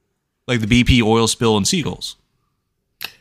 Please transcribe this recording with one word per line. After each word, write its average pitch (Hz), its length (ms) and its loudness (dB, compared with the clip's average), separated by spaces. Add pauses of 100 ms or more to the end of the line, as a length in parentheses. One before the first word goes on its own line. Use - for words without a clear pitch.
(460)
Like 123 140 -2
the 110 60 -4
B 120 180 2
P 123 180 4
oil 110 260 2
spill 110 280 0
in 101 80 0
seagulls. - 520 -6 (1040)